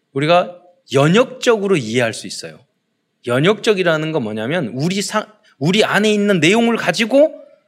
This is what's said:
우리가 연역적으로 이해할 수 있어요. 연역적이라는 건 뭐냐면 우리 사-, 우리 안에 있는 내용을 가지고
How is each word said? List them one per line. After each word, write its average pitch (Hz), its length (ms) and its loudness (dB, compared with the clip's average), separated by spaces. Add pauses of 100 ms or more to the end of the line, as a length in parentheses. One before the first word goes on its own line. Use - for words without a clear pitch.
(140)
우리가 156 460 0 (340)
연역적으로 196 840 2
이해할 113 360 -2
수 - 120 -14
있어요. 82 340 -14 (680)
연역적이라는 170 840 0
건 151 120 -4
뭐냐면 110 500 -4
우리 180 280 -4
사-, 208 260 -4 (320)
우리 185 240 2
안에 208 280 2
있는 202 280 0
내용을 226 380 2
가지고 233 600 0 (280)